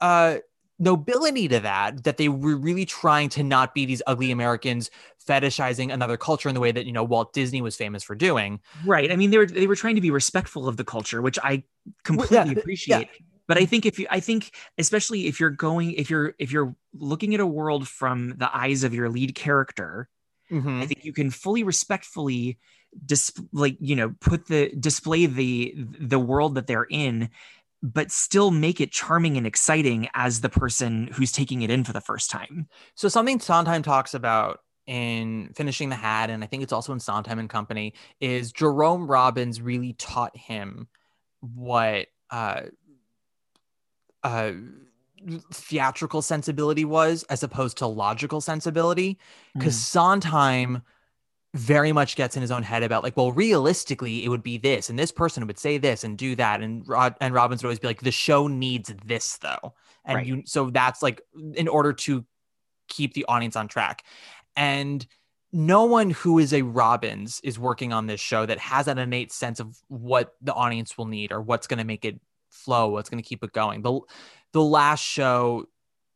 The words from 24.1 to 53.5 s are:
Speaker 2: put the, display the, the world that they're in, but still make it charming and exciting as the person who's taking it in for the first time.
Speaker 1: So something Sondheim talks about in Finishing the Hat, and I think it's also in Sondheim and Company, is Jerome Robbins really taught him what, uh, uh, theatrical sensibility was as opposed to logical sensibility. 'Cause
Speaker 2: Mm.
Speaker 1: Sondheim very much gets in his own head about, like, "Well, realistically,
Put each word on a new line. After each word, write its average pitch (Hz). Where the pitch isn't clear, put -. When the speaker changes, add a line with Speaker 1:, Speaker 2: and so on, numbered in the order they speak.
Speaker 2:
put 165
the, 151
display 160
the, 127
the 135
world 135
that 127
they're 120
in, 120
but 147
still 202
make 160
it 135
charming 165
and 117
exciting 127
as 123
the 123
person 120
who's 135
taking 127
it 110
in 127
for 113
the 107
first -
time. 151
Speaker 1:
So 202
something 240
Sondheim 165
talks 135
about 113
in 113
Finishing 143
the 131
Hat, 110
and 110
I 104
think 135
it's -
also 117
in 127
Sondheim 107
and 110
Company, 107
is 127
Jerome 156
Robbins 123
really 123
taught -
him 107
what, 117
uh, 107
uh, 117
theatrical 147
sensibility 151
was 160
as -
opposed 131
to 127
logical 113
sensibility. 165
'Cause 131
Speaker 2:
Mm. 113
Speaker 1:
Sondheim 147
very 147
much 143
gets 131
in 131
his 120
own 123
head 113
about, 110
like, 123
"Well, 127
realistically, 139